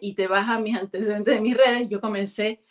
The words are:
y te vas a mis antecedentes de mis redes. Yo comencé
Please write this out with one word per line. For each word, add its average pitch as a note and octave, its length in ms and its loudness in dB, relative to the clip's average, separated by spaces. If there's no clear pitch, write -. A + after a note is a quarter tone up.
y G3+ 140 -8
te F#3+ 120 0
vas G3 220 0
a A3+ 100 0
mis A3 180 -2
antecedentes G#3 580 0
de G#3+ 60 0
mis A#3+ 160 0
redes. A#3+ 320 4
Yo G3+ 120 -4
comencé G#3 680 -4